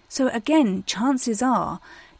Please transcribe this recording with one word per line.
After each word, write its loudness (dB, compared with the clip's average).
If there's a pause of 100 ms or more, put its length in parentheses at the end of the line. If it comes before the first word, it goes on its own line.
So 0
again, 2
chances -2
are, 0 (380)